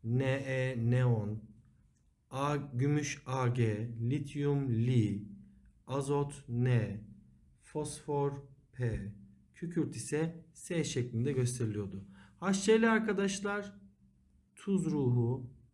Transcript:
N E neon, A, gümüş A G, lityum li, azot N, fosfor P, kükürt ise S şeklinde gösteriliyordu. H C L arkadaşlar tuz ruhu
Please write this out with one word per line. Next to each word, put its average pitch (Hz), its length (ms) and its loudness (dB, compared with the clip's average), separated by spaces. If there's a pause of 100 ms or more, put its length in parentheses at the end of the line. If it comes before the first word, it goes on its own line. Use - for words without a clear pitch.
N 123 200 0
E 131 640 0
neon, 113 520 2 (880)
A, 143 260 0
gümüş 139 720 0
A 131 220 0
G, 117 400 2 (120)
lityum 143 680 0
li, 113 600 2 (580)
azot 143 640 -2
N, 120 520 2 (640)
fosfor 147 720 -4 (400)
P, 107 400 -4 (420)
kükürt 160 420 -4
ise 156 560 -4
S 165 320 -4
şeklinde 123 480 -2
gösteriliyordu. 104 720 -2 (360)
H 190 120 0
C 220 280 6
L 226 120 6
arkadaşlar 202 800 0 (800)
tuz 170 360 0
ruhu 123 600 2 (240)